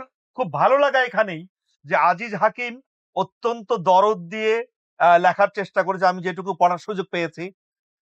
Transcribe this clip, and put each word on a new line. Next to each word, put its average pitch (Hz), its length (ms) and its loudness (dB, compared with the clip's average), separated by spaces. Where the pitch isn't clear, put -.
খুব 196 180 -6
ভালো 165 240 2
লাগা 269 260 2
এখানেই 190 440 -4
যে 151 120 -4
আজিজ 180 400 0
হাকিম 240 460 -4
অত্যন্ত 233 580 -4
দরদ 190 440 2
দিয়ে, 220 480 -4
আহ, 170 180 6
লেখার 180 380 2
চেষ্টা 196 280 -2
করেছে। 185 220 -2
আমি 180 160 0
যেটুকু 180 320 -8
পড়ার 175 240 0
সুযোগ 190 280 -8
পেয়েছি, 170 460 -6